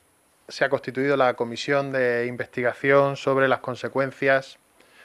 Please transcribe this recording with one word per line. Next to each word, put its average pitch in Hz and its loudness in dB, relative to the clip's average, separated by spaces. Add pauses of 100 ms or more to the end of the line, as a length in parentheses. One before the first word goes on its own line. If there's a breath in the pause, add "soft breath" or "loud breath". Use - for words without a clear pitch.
(460)
se - -4
ha - 0
constituido 135 -2
la 127 4
comisión 135 -4
de 123 0
investigación 131 0
sobre 135 2
las 123 2
consecuencias 135 -2 (460 soft breath)